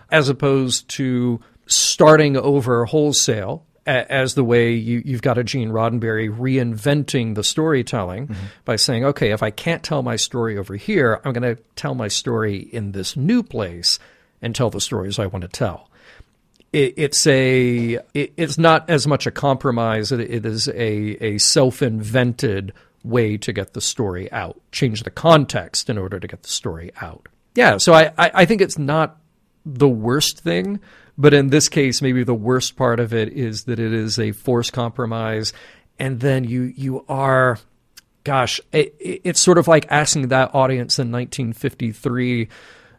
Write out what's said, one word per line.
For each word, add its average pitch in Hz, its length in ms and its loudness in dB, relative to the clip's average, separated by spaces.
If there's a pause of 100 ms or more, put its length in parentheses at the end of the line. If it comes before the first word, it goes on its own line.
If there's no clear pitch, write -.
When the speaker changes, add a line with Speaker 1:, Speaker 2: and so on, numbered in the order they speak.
(100)
Speaker 1:
as 151 180 2
opposed 135 640 0
to 123 500 -2 (260)
starting 156 720 4
over 127 480 2
wholesale 131 800 0 (220)
a-, 131 260 0
as 131 220 0
the 135 100 2
way 117 280 4
you, 117 320 -2
you've 123 180 -4
got 120 160 2
a 123 60 -2
Gene 113 260 -4
Roddenberry 113 640 -2
reinventing 127 960 0
the 104 80 -4
storytelling 123 840 -2
Speaker 2:
Mm-hmm. 95 160 -10 (220)
Speaker 1:
by 117 100 -2
saying, 120 300 0
"Okay, 127 260 0
if 107 100 -2
I 110 80 -2
can't - 320 -6
tell 143 200 -4
my 117 140 -4
story 113 420 -4
over 95 180 -8
here, 127 480 0
I'm 135 80 -2
gonna 120 240 -2 (180)
tell 143 200 -6
my 113 140 -6
story 110 500 -2
in 101 340 -8
this 95 240 -8
new 202 260 2
place 87 560 -4 (440)
and 113 120 -6
tell 120 140 0
the 101 120 -4
stories 101 380 -4
I 104 80 -2
wanna 92 220 -8
tell." - 400 -6 (840)
It, 139 260 0
it's 151 280 0
a, 127 680 2 (180)
it, 147 240 -4
it's 160 220 -4
not 160 320 4
as 147 160 2
much 143 200 0
a 127 40 -2
compromise. 117 800 -2
It, 120 80 -2
it 110 240 -6
is 110 240 -4
a, 107 560 -4
a 104 140 -2
self-invented 117 1300 0 (320)
way 110 320 0
to - 160 -6
get 95 200 -6
the 113 80 -10
story 95 500 -4
out. 95 300 -10 (100)
Change 113 320 -2
the - 80 -10
context 139 800 2
in 107 80 -2
order 95 220 -8
to 92 80 -12
get - 160 -18
the - 40 -18
story 82 520 -8
out. - 280 -16 (280)
Yeah, 170 220 4
so 170 140 6
I, 160 240 8
I, 170 180 4
I 185 100 6
think 196 160 2
it's 170 180 0
not 151 400 -2 (480)
the 139 220 4
worst 123 520 0
thing, 185 400 -2 (380)
but 143 160 8
in 139 160 4
this 139 180 4
case, 135 320 0
maybe 127 220 0
the 123 100 0
worst 123 440 -2
part 120 240 2
of 113 120 -2
it 110 200 -2
is 113 320 -6
that 117 140 -4
it 113 140 -2
is 110 260 -2
a 107 140 -2
forced 120 400 -2
compromise, 113 800 -4 (460)
and 131 220 -4
then 131 240 0
you, 123 180 -4
you 131 460 -6
are, 131 500 2 (640)
gosh, 135 360 0 (120)
it, 156 260 0
it, - 260 -10
it's 175 160 0
sort 175 180 6
of 170 100 2
like 156 220 6
asking 143 380 0
that 131 260 2
audience 131 440 0
in 120 120 -4
nineteen 120 420 -6
fifty-three 123 960 -4 (500)